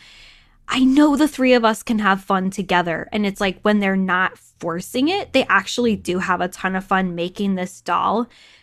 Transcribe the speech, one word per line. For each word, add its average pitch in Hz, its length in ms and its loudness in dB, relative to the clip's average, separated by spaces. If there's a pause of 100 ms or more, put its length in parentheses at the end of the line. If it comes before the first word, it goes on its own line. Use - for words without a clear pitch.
(680)
"I 262 160 0
know 285 320 6
the 294 120 2
three 254 260 2
of 240 100 4
us 220 200 0
can 214 160 -2
have 196 240 2
fun 190 260 -2
together." 175 640 -2
And 214 120 -2
it's 202 160 -4
like, 190 220 -4
when 208 180 2
they're 190 160 0
not 185 400 0
forcing 185 760 -4
it, 392 220 -4
they 262 140 2
actually 208 500 0
do 180 220 -4
have 180 240 -2
a 180 60 0
ton - 280 -6
of 185 80 -4
fun 190 300 -2
making 180 400 -4
this 180 280 -8
doll. 185 460 -2 (360)